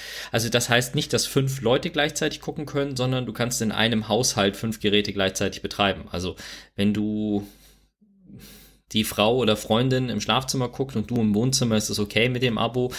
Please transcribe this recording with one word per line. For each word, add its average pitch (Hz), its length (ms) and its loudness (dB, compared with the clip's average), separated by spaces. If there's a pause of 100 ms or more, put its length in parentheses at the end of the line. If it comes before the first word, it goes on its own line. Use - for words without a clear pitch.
(320)
also 117 160 0
das 120 200 2
heißt 123 280 2
nicht, - 160 -2
dass 120 140 2
fünf 135 340 0
Leute 127 300 2
gleichzeitig 151 500 -2
gucken 151 260 -8
können, 143 300 -2
sondern 127 280 0
du 120 80 -8
kannst 120 300 -2
in 110 80 0
einem 110 380 0
Haushalt 104 480 2
fünf 113 240 -4
Geräte 104 320 2
gleichzeitig 95 500 -2
betreiben. 95 480 0
Also 87 240 -6 (400)
wenn 104 180 2
du 107 540 0 (1400)
die 110 140 2
Frau 107 320 2
oder 110 200 2
Freundin 127 520 2
im 107 120 -4
Schlafzimmer 127 500 0
guckt 135 260 -6
und 107 120 -4
du 120 120 0
im 107 160 4
Wohnzimmer, 113 400 2
ist 107 120 0
es 101 120 -2
okay 107 280 2
mit 123 140 -2
dem 117 160 2
Abo, 123 400 0